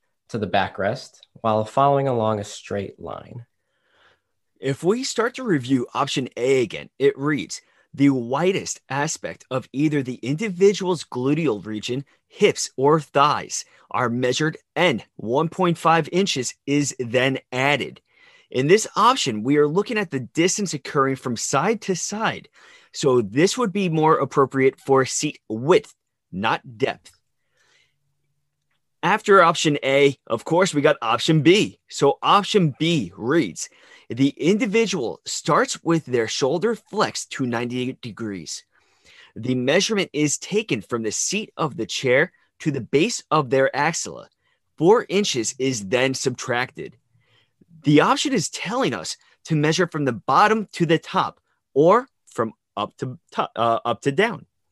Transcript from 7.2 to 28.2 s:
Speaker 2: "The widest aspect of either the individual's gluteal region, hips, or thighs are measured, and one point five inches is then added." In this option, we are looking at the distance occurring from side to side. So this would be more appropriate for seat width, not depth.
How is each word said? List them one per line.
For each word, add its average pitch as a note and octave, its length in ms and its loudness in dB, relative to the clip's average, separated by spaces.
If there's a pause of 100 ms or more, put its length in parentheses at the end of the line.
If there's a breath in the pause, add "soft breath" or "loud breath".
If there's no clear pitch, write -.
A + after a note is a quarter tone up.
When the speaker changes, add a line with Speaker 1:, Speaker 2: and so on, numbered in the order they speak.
Speaker 2:
"The C#3+ 180 4
widest C3+ 760 -2
aspect C3+ 640 -6
of B2+ 220 -6
either D3 280 0
the B2 220 -8
individual's F3+ 800 0
gluteal B2+ 640 -2
region, A2 400 -8 (240)
hips, - 480 0
or D3 240 4
thighs C#3 640 0 (260 soft breath)
are A#2+ 180 -2
measured, B2+ 460 -2 (180)
and D#3 300 2 (140)
one C#3 320 -2
point F3 280 0
five D#3+ 360 2
inches F3 420 -2 (100)
is C#3+ 320 0
then B2+ 420 0 (120)
added." B2+ 480 -2 (500 soft breath)
In C3 180 -2
this G3+ 280 4
option, F#3 480 2
we C#3+ 140 2
are D3 100 6
looking G3+ 300 -2
at G3+ 140 -4
the C3+ 100 -4
distance F3 520 -2
occurring C3+ 440 -2
from B2+ 180 -6
side F3 460 -2
to F#3+ 160 -4
side. G3 500 -6 (460 soft breath)
So B2+ 280 2
this B2+ 360 0
would A#3 160 -2
be F#3+ 160 0
more D#3 280 4
appropriate C3+ 640 2
for C3+ 260 2
seat - 340 -6 (100)
width, C3 440 2 (380)
not A2+ 460 -4
depth. - 420 -6 (1800)